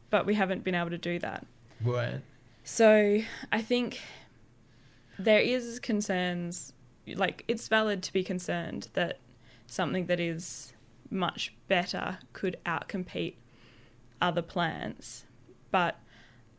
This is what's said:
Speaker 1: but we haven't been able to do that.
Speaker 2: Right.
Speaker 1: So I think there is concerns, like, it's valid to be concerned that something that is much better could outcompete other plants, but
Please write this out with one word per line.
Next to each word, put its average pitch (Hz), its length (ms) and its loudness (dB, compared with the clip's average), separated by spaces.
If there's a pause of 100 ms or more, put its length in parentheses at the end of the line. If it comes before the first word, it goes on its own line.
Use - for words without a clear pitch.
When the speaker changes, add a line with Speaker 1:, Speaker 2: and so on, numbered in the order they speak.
Speaker 1:
but - 160 4
we 208 100 2
haven't 190 280 0
been 180 120 0
able 175 140 0
to 170 80 -6
do 175 220 -2
that. - 260 -6 (380)
Speaker 2:
Right. 120 380 0 (420)
Speaker 1:
So 214 580 6 (300)
I 220 100 2
think 240 380 0 (1160)
there 214 240 6
is 240 380 0
concerns, 180 960 -2 (340)
like, - 400 -2
it's 226 200 -2
valid 214 360 2
to - 100 -8
be 190 100 2
concerned 180 680 -4
that 175 260 -2 (480)
something 175 380 -2
that 175 140 0
is 165 540 -6 (380)
much - 420 -2 (140)
better 185 520 0 (140)
could 185 320 -2
outcompete 175 720 -4 (840)
other 175 200 2
plants, - 840 -4 (460)
but 175 280 0 (600)